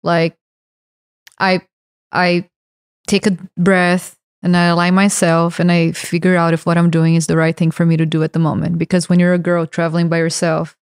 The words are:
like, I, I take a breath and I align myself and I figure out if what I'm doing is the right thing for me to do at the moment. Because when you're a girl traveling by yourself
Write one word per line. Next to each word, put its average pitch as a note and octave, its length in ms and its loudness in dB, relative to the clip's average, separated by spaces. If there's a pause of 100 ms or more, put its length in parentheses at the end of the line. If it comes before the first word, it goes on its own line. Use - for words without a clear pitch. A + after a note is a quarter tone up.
like, E3+ 300 -2 (1040)
I, F#3 220 0 (520)
I F3 360 -2 (580)
take G3+ 200 0
a F#3+ 100 0 (200)
breath F3+ 600 0 (260)
and F3 140 0
I F3 100 2
align F3 280 2
myself E3+ 680 2
and F3 100 2
I E3+ 220 2
figure F3+ 440 -2
out E3+ 180 2
if D#3+ 120 -4
what E3+ 120 0
I'm E3+ 120 2
doing E3 240 2
is E3 120 0
the D#3+ 100 0
right D#3+ 200 0
thing D#3+ 140 0
for E3+ 160 -2
me E3 100 2
to D#3+ 100 2
do D#3 160 -2
at D#3+ 100 -4
the E3 60 -4
moment. D#3+ 400 -2
Because E3+ 300 -2
when F3+ 120 4
you're F3+ 140 2
a F3 40 0
girl E3+ 280 -2
traveling E3 420 -2
by E3 100 0
yourself E3 640 -4